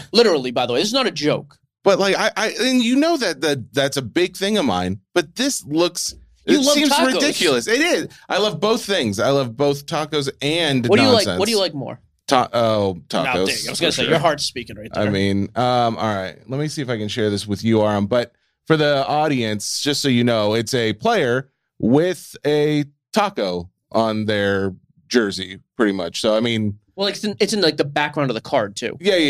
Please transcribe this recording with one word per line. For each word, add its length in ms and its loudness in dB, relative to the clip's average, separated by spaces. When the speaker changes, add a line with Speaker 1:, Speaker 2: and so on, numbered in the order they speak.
Speaker 1:
Literally, 380 2
by 160 -2
the 80 -2
way, 60 2
this 80 0
is 60 -6
not 120 2
a 40 0
joke. 480 -4
Speaker 2:
But, 160 4
like, 160 2
I, 220 0
I, 120 -2
and 220 2
you 140 2
know 200 2
that, 240 -2
that 320 -2
that's 240 0
a 60 -2
big 340 -2
thing 220 0
of 80 0
mine, 340 -2
but 220 0
this 280 -2
looks, 500 -2
Speaker 1:
You 120 6
Speaker 2:
it 40 2
Speaker 1:
love 120 4
Speaker 2:
seems 160 2
Speaker 1:
tacos. 240 2
Speaker 2:
ridiculous. 520 2
It 140 2
is. 280 0
I 100 -2
love 220 0
both 240 2
things. 340 -2
I 120 2
love 260 0
both 300 0
tacos 420 -4
and 440 0
Speaker 1:
What 100 4
do 80 4
you 40 6
Speaker 2:
nonsense. 180 4
Speaker 1:
like? 120 -2
What 80 0
do 60 -2
you 60 0
like 160 -2
more? 260 -10
Speaker 2:
Ta-, 240 2
oh, 460 0
tacos, 160 -2
Speaker 1:
No, 220 -2
dang, 100 -2
I 20 -8
was 100 -6
gonna 120 0
Speaker 2:
for 0 -
Speaker 1:
say, 100 -2
Speaker 2:
sure. 80 -2
Speaker 1:
your 80 4
heart's 260 0
speaking 320 -10
right 180 -16
Speaker 2:
I 100 0
Speaker 1:
there. 80 0
Speaker 2:
mean, 420 0
um, 420 0
all 180 -2
right. 220 -6
Let 100 -4
me 80 -4
see 140 -8
if 80 -6
I 80 -4
can 100 -4
share 220 0
this 160 -4
with 180 -4
you, 180 4
Aram. 260 2
But 240 0
for 100 2
the 300 2
audience, 720 -2
just 220 -2
so 60 0
you 160 4
know, 300 2
it's 200 -2
a 200 0
player 540 0
with 680 0
a 400 2
taco 580 -2
on 340 0
their 480 0
jersey, 520 -2
pretty 160 2
much. 280 -4
So, 160 2
I 40 2
mean, 380 -2
Speaker 1:
Well, 120 -4
it's 160 -8
in, 160 -4
it's 120 0
in, 80 0
like, 160 2
the 80 0
background 460 -2
of 40 -2
the 60 -6
card, 360 -2
too. 240 -6
Speaker 2:
Yeah, 160 2
yeah, 140 2